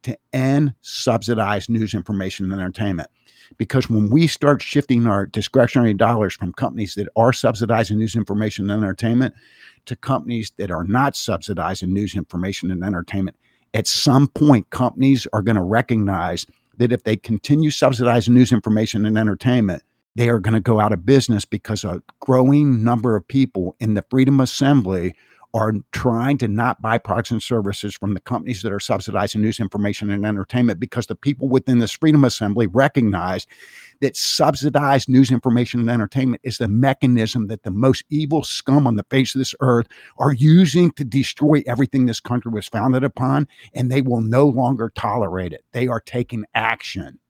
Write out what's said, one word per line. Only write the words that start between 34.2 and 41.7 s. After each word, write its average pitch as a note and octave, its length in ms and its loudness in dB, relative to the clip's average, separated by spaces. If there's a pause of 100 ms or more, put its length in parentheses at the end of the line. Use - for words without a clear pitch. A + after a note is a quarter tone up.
news, B2+ 240 6
information, A#2+ 480 0
and A#2 100 0
entertainment A#2+ 540 0
is A#2+ 140 -6
the A2+ 100 -2
mechanism A#2+ 800 2
that A2 160 -10
the G#2 60 -6
most A#2+ 400 2
evil D3+ 340 -2
scum C#3 420 2
on A#2 80 2
the G2+ 160 -2
face C3 240 0
of C3 60 -2
this - 180 -4
earth A#2+ 300 2 (300)
are C#3+ 140 2
using D#3 600 6
to D3 120 -8
destroy C#3 600 0
everything B2+ 400 0